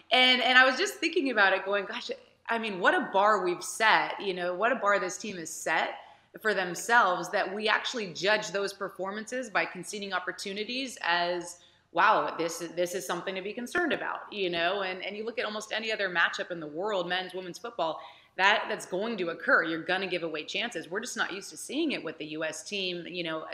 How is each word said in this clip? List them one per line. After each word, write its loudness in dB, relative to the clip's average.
And, 6
and 6
I 10
was 4
just 0
thinking 0
about 6
it, -2
going, 0
"Gosh, -8
I 0
mean, -4
what 6
a 2
bar 6
we've 0
set, 4
you -2
know, -2
what 2
a 4
bar 4
this -2
team -8
has -8
set 0
for 2
themselves, 2
that 0
we 0
actually 0
judge 2
those -2
performances -6
by 2
conceding -8
opportunities -4
as, 0
wow, 4
this -2
is, -6
this 0
is -6
something -4
to -4
be -8
concerned -2
about," -6
you -2
know? 0
And, -4
and -6
you -6
look -6
at -2
almost -6
any -4
other 0
matchup 0
in -6
the -8
world, -2
men's, -2
women's -8
football, -4
that, 6
that's -4
going -4
to -2
occur. 4
You're -2
gonna 0
give -2
away -6
chances. -6
We're -4
just -8
not -2
used -10
to -14
seeing -2
it -6
with -8
the -8
U -6
S -6
team, -6
you -6
know, -6